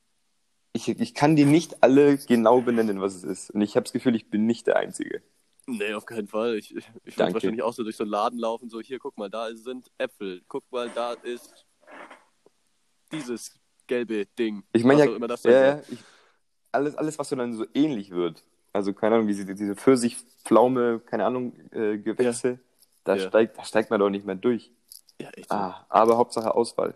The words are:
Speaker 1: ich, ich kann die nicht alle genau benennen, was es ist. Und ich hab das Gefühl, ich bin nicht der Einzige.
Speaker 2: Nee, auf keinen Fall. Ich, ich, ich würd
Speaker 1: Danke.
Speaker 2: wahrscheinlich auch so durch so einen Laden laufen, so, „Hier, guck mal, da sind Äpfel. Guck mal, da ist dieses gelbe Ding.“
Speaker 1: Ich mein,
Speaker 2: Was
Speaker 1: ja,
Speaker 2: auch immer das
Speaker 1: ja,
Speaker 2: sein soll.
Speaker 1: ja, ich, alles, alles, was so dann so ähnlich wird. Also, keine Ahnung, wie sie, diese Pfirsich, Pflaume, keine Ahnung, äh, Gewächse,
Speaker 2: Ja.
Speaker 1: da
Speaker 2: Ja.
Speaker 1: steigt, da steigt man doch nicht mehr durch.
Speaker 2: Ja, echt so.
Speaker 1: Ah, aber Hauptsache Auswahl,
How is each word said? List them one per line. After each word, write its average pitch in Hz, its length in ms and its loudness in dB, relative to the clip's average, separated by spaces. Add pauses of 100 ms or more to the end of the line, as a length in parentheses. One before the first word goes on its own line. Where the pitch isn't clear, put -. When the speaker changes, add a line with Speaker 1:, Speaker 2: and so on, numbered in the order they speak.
(720)
Speaker 1:
ich, - 160 -6
ich 113 260 -4
kann 151 220 4
die 147 80 6
nicht 151 380 2
alle 139 340 6
genau 123 460 4
benennen, 110 400 0
was 98 120 -2
es 90 100 -16
ist. - 260 -10
Und 104 100 -2
ich 104 160 -2
hab 120 80 2
das - 80 -12
Gefühl, 120 220 0
ich - 160 -8
bin 107 160 0
nicht 117 200 -2
der 50 100 2
Einzige. - 460 -6 (440)
Speaker 2:
Nee, 107 260 -6
auf 107 140 -10
keinen 110 220 -10
Fall. 110 280 -4
Ich, - 180 -12
ich, - 140 -12 (160)
ich - 140 -10
würd - 0 -
Speaker 1:
Danke. 90 160 0
Speaker 2:
wahrscheinlich 98 280 -4
auch 120 120 -4
so - 80 -10
durch 110 140 -8
so 117 80 -6
einen 104 60 -6
Laden 113 280 -2
laufen, 117 320 -8
so, 113 100 -14
„Hier, 120 180 -14
guck - 200 -14
mal, 104 100 -10
da 113 260 -10
sind 120 440 -16
Äpfel. 98 500 -10
Guck - 240 -12
mal, 120 160 -6
da 117 240 -6
ist - 540 -14 (1500)
dieses 123 400 -10 (340)
gelbe 113 380 -4 (140)
Ding.“ 107 240 -4 (100)
Speaker 1:
Ich 117 120 2
mein, 135 140 8
Speaker 2:
Was 147 80 8
Speaker 1:
ja, 120 60 -2
Speaker 2:
auch 101 40 -6
immer 117 120 -6
das 120 160 -8
Speaker 1:
ja, 117 60 8
Speaker 2:
sein 127 80 10
soll. 135 180 6
Speaker 1:
ja, 147 120 -16
ich, 123 100 -14 (760)
alles, 143 240 -2
alles, 151 220 -6
was 143 100 -8
so - 80 -4
dann 120 160 -6
so 110 220 -6
ähnlich 131 360 -2
wird. 87 320 -4 (300)
Also, 98 220 -2
keine 110 220 2
Ahnung, 113 120 2
wie 104 60 -2
sie, 98 100 -8
diese 98 320 -6
Pfirsich, 120 400 2 (280)
Pflaume, 120 560 2
keine 104 260 -4
Ahnung, 123 260 -4 (200)
äh, 107 260 -4
Gewächse, 117 500 -2
Speaker 2:
Ja. 123 100 -4 (460)
Speaker 1:
da 98 140 2
Speaker 2:
Ja. 95 100 -4
Speaker 1:
steigt, 110 300 2
da - 60 -14
steigt - 260 -2
man 107 100 2
doch 101 80 4
nicht 101 160 -4
mehr 98 100 -6
durch. 113 380 -4 (480)
Speaker 2:
Ja, - 100 -16
echt - 200 -20
so. - 60 -2
Speaker 1:
Ah, 95 340 -8
aber 113 260 6
Hauptsache 117 380 0
Auswahl, 117 420 -2